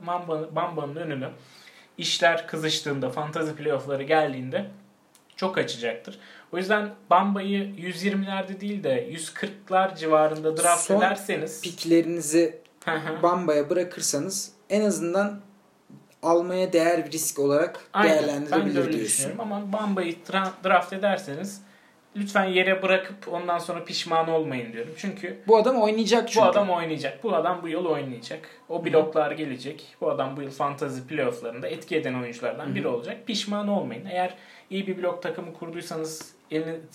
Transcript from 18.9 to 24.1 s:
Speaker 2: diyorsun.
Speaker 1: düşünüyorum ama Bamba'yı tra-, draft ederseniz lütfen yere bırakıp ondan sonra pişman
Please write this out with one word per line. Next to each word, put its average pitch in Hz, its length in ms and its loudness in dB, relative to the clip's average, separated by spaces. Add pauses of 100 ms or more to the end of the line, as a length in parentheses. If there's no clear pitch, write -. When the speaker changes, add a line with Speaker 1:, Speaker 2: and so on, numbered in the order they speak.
Speaker 2:
diyorsun. 110 200 0
Speaker 1:
düşünüyorum 135 220 -4
ama 208 340 -4
Bamba'yı 196 400 -2
tra-, 190 380 -2 (120)
draft 185 300 4
ederseniz 190 680 -2 (540)
lütfen 202 300 2
yere 190 360 4
bırakıp 185 520 0
ondan 175 260 -2
sonra 170 260 -6
pişman 165 440 0